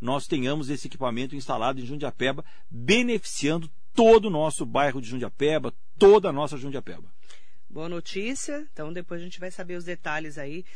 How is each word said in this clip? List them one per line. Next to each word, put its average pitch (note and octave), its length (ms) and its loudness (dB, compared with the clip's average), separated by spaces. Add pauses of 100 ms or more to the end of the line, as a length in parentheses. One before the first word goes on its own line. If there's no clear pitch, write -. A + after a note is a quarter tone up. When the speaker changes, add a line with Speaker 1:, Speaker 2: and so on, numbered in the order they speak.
Speaker 1:
nós C3 280 -2
tenhamos C#3 420 -2
esse C#3+ 160 -4
equipamento B2+ 480 -2
instalado C3 460 -2
em B2 60 -4
Jundiapeba, C3+ 580 -2 (260)
beneficiando E3 1000 0 (240)
todo A3+ 340 8
o G#3+ 40 0
nosso D#3 340 0
bairro C3 360 2
de A#2 80 -6
Jundiapeba, B2+ 680 0 (240)
toda G3+ 300 10
a D#3+ 40 0
nossa D3 240 -2
Jundiapeba. C3 480 -6 (640)
Speaker 2:
Boa D#3 220 -6
notícia. A#3+ 800 -4
Então D3+ 180 -6
depois F3 300 -6
a E3+ 40 -6
gente F3+ 140 -8
vai F3+ 120 -6
saber F3+ 260 -6
os F3 80 -6
detalhes D#3 540 -4
aí D3+ 260 -6 (120)